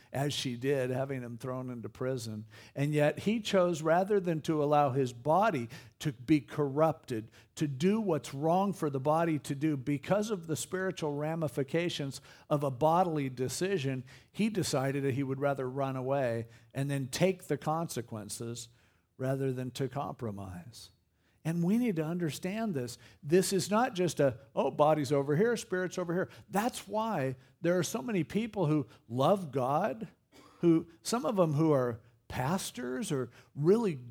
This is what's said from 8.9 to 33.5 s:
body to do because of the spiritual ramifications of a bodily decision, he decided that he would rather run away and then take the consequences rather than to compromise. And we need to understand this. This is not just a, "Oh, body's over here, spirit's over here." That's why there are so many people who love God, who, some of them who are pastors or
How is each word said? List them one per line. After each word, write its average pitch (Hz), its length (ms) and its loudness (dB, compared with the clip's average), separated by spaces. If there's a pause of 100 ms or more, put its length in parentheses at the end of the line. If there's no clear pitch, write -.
body 156 400 2
to - 140 -6
do 151 220 0
because 170 540 0
of 175 160 -4
the 156 100 -2
spiritual 185 560 -4
ramifications 151 1080 -4 (280)
of 147 140 0
a 139 80 -2
bodily 156 580 2
decision, 131 760 -2 (260)
he 214 180 0
decided 143 540 0
that 135 120 0
he 139 100 0
would 135 160 -4
rather 135 280 0
run 135 280 -4
away 127 500 0 (260)
and 139 180 -2
then 135 180 -2
take 185 400 0
the 143 100 0
consequences 117 1080 -6 (500)
rather 135 340 -2
than 127 200 -6
to 135 160 -4
compromise. 98 1040 -10 (540)
And 170 200 0
we 196 120 4
need 240 200 0
to 160 80 0
understand 180 680 -4
this. 123 260 -4 (220)
This 185 320 4
is 180 160 2
not 226 260 4
just 175 260 2
a, 135 180 4 (160)
"Oh, 143 160 2
body's 151 400 4
over 143 240 2
here, 220 220 2
spirit's 185 420 -4
over 170 160 -2
here." 185 140 0 (200)
That's 214 380 -2
why 196 480 -2 (260)
there 175 160 2
are 175 60 4
so - 180 -4
many 180 220 0
people 208 440 -2
who 151 200 2 (220)
love 147 420 2
God, 156 560 -2 (540)
who, 165 260 4 (160)
some 254 240 -2
of 240 80 0
them 165 200 4
who 156 180 4
are 123 260 2 (300)
pastors 233 840 -4
or 127 200 -2 (260)